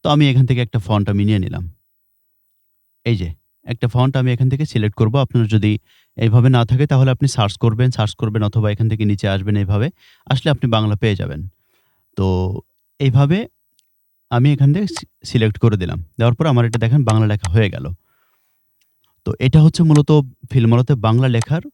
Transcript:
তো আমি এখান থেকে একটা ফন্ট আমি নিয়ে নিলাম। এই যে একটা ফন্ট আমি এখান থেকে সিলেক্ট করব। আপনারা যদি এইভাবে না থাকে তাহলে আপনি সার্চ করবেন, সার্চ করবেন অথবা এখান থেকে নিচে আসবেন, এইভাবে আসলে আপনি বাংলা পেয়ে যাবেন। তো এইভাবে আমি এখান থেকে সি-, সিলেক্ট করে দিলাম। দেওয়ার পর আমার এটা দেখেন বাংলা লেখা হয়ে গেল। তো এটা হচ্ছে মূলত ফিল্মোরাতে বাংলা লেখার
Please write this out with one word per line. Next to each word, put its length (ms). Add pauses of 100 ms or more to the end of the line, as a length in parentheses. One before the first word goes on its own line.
তো 60
আমি 200
এখান 160
থেকে 160
একটা 180
ফন্ট 300
আমি 160
নিয়ে 140
নিলাম। 340 (1300)
এই 120
যে 180 (300)
একটা 240
ফন্ট 300
আমি 160
এখান 160
থেকে 160
সিলেক্ট 300
করব। 200
আপনারা 320
যদি 300 (380)
এইভাবে 340
না 160
থাকে 220
তাহলে 240
আপনি 160
সার্চ 300
করবেন, 340
সার্চ 240
করবেন 280
অথবা 280
এখান 180
থেকে 160
নিচে 240
আসবেন, 280
এইভাবে 320 (360)
আসলে 260
আপনি 180
বাংলা 260
পেয়ে 200
যাবেন। 320 (680)
তো 440 (400)
এইভাবে 480 (840)
আমি 240
এখান 200
থেকে 140
সি-, 180 (180)
সিলেক্ট 360
করে 180
দিলাম। 260 (140)
দেওয়ার 180
পর 100
আমার 200
এটা 140
দেখেন 240
বাংলা 220
লেখা 260
হয়ে 180
গেল। 200 (1300)
তো 160
এটা 220
হচ্ছে 220
মূলত 280 (400)
ফিল্মোরাতে 440
বাংলা 320
লেখার 340 (120)